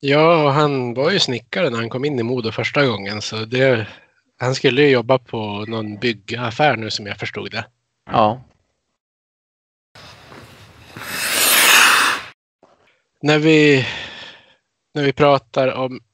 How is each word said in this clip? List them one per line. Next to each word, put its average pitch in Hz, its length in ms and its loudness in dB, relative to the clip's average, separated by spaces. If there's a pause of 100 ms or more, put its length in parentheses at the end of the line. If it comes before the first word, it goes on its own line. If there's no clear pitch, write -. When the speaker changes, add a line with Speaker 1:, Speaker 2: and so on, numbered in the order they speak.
Speaker 1:
Ja, 151 440 4
och 139 80 2
han 135 420 0
var 139 160 0
ju 196 80 0
snickare 139 520 -2
när 117 80 -6
han 113 100 -6
kom 127 160 -8
in 147 140 -4
i 117 40 -2
Modo 117 300 -4
första 139 340 -2
gången, 101 360 -6
så - 140 -10
det, 117 500 0 (500)
han 127 180 -4
skulle 131 280 2
ju 147 60 6
jobba 127 300 2
på 104 500 -8
någon 110 280 -8
byggaffär 117 800 -2
nu, 110 140 -8
som 104 160 -8
jag 101 100 -10
förstod 101 340 -10
det. 113 140 -10 (460)
Speaker 2:
Ja. 120 320 0 (4000)
Speaker 1:
När 151 180 4
vi, 151 480 4 (1080)
när 147 80 -4
vi 139 100 2
pratar 139 600 2
om 127 280 -8 (140)